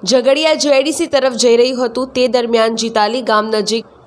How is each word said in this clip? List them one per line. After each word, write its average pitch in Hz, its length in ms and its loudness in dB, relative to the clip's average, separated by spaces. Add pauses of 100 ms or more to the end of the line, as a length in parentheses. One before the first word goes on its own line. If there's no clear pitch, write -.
(120)
ઝઘડિયા 277 540 2
જે 285 100 2
આઈ 269 140 2
ડી - 100 -4
સી 330 160 -2
તરફ 254 300 0
જઈ 233 160 6
રહ્યું 254 240 0
હતું. 254 320 -6
તે 247 180 2
દરમિયાન 226 480 0
જીતાલી 226 480 -2
ગામ 220 240 0
નજીક 214 400 -4 (120)